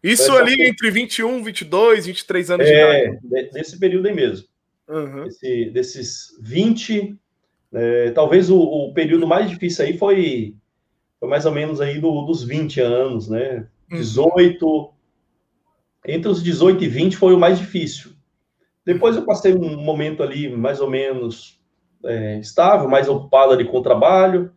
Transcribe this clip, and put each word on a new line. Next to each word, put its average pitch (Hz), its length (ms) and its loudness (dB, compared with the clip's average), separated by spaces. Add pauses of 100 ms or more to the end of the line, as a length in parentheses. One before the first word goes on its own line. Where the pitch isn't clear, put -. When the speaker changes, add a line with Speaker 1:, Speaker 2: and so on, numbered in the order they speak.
Speaker 1:
Isso 233 240 2
Speaker 2:
Foi 269 100 4
só 247 60 6
Speaker 1:
ali 247 140 2
Speaker 2:
que - 80 2
Speaker 1:
entre 226 260 0
vinte 226 280 -4
e 226 40 -4
um, 240 220 -4
vinte 214 160 -10
e 180 40 -12
dois, 196 420 2
vinte 180 140 -10
e - 60 -18
três 180 240 -4
anos 165 160 2
Speaker 2:
É, 151 60 6
Speaker 1:
de 147 440 4
idade. - 60 -20
Speaker 2:
de-, 131 300 -6
desse 160 260 -12
período 185 300 0
aí 202 60 -4
mesmo. 110 340 -4 (400)
Speaker 1:
Uhum. 147 380 -10
Speaker 2:
Esse, 120 440 -6
desses 123 720 -8
vinte, 202 760 -2 (560)
é, 120 380 -2
talvez 160 400 4
o, 190 80 6
o 151 340 0
período 165 340 0
mais 185 220 0
difícil 170 360 -6
aí 175 120 -4
foi, 151 600 -2 (640)
foi 127 80 -8
mais 147 180 0
ou 151 60 2
menos 147 280 -6
aí 143 200 -4
do, 151 220 -2
dos 151 200 -6
vinte 143 380 -6
anos, 120 480 -2
né? 117 380 -6 (260)
Speaker 1:
Uhum. 170 60 -10
Speaker 2:
Dezoito, 156 960 2 (1120)
entre 170 240 -4
os 170 120 -2
dezoito 170 400 2
e 131 60 -2
vinte 160 280 -2
foi 185 180 6
o 175 40 6
mais 180 200 4
difícil. - 540 -8 (720)
Depois 185 300 2
eu 180 100 -4
passei 190 300 2
um 165 220 -4
momento 151 460 -4
ali 139 260 -6
mais 131 320 -4
ou 139 100 -2
menos, 131 680 -6 (440)
é, 110 340 -6
estável, 156 500 2
mais 139 200 2
ocupado 135 440 4
ali 127 120 2
com 127 140 -4
o 127 40 -2
trabalho. 180 760 2